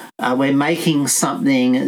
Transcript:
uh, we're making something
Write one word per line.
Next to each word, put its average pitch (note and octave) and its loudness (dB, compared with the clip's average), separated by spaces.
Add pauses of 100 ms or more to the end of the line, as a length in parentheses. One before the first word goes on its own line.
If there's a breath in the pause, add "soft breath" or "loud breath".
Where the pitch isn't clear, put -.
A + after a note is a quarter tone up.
(200 loud breath)
uh, B2+ -2
we're C#3 2
making D3 0
something C3 0 (120)